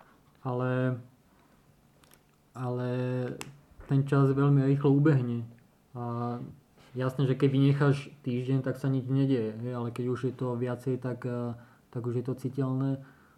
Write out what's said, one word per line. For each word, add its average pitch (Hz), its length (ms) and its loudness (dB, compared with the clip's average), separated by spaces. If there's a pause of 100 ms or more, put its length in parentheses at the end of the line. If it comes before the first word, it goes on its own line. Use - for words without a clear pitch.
(420)
ale, 127 560 0 (1500)
ale 123 360 -4 (960)
ten 139 160 4
čas 139 260 4
veľmi 139 380 4
rýchlo 139 260 4
ubehne. 127 540 4 (460)
A 120 460 -6 (540)
jasné, 131 320 -2
že 131 100 2
keď 143 160 4
vynecháš 139 460 4 (260)
týždeň, 127 380 -2
tak 127 160 -4
sa - 100 -4
nič 135 200 0
nedieje, 131 500 0
hej, 120 160 -8
ale 120 160 -6
keď 120 200 -6
už 120 140 -2
je 123 140 -2
to 127 180 -4
viacej, 123 460 -4
tak, 123 240 -6
e, 120 300 -4 (340)
tak 120 140 -8
už 120 120 -2
je 123 100 -2
to 127 120 -4
citeľné. 135 640 -2 (380)